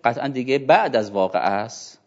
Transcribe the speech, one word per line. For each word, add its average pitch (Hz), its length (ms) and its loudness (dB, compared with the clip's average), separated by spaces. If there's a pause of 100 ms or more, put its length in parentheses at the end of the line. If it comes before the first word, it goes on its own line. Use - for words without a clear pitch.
قطعاً 120 240 0
دیگه 131 300 -2
بعد 147 380 4
از 107 140 0
واقعه 95 320 0
است. 101 640 -4